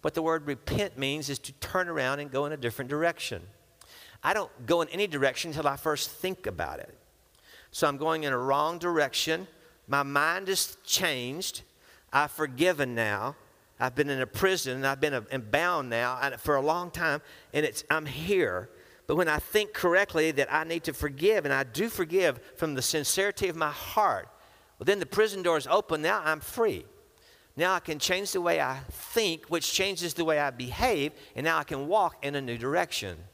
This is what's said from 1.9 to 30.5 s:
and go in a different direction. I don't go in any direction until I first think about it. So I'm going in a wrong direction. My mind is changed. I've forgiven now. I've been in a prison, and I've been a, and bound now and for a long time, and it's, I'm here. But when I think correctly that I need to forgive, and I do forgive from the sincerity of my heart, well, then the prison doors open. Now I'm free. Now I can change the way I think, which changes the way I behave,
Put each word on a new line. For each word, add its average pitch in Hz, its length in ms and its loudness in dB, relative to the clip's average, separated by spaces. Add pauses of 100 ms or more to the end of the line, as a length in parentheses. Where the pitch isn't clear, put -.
and 147 120 -10
go 139 140 0
in 151 80 -4
a 151 40 -8
different 123 320 -4
direction. 147 540 -2 (800)
I 175 100 2
don't 208 180 -2 (140)
go 170 160 4
in 156 80 -2
any 196 180 -2
direction 143 440 0
until 147 160 -2
I 139 80 0
first 147 340 -2
think - 380 -6
about 82 320 -6
it. - 180 -16 (760)
So - 160 2
I'm 139 100 0
going 156 260 0
in 139 100 0
a 123 40 0
wrong 143 400 2
direction. 165 720 0 (400)
My 143 160 2
mind 160 460 2
is - 340 -2
changed. 143 800 -2 (480)
I've 143 200 2
forgiven 143 640 2
now. 110 400 0 (440)
I've 123 160 0
been 143 140 2
in 135 120 0
a 123 60 0
prison, 180 500 0
and 135 100 0
I've 135 140 0
been 151 120 2
a, 113 180 -2
and 123 180 -6
bound 151 400 0
now 123 320 0
and 135 180 -2
for 147 160 2
a 135 60 2
long 165 300 0
time, 156 300 0 (300)
and 151 140 2
it's, - 240 -4
I'm 156 160 2
here. 135 640 0 (380)
But 143 80 2
when 175 120 4
I 151 120 2
think 214 340 0
correctly 175 580 4
that 139 220 2
I 156 120 2
need 165 180 -4
to 156 100 -2
forgive, 151 520 2
and 139 80 2
I 135 100 2
do 147 260 -2
forgive 170 500 0 (180)
from 156 180 -2
the 127 60 -2
sincerity 190 680 0
of 165 80 -2
my 156 160 0
heart, 143 580 0 (480)
well, - 80 -6
then 202 140 4
the 165 60 0
prison 196 360 2
doors 165 260 2
open. 156 340 2
Now 185 220 2
I'm 156 160 0
free. 208 460 -2 (680)
Now 180 180 2
I 175 60 0
can - 200 -6
change 190 320 0
the 185 100 0
way 170 200 2
I 131 180 -2 (100)
think, 180 560 -2
which 165 260 -2
changes 175 420 -2
the 165 120 -2
way 156 140 4
I 143 100 2
behave, 143 640 -2 (220)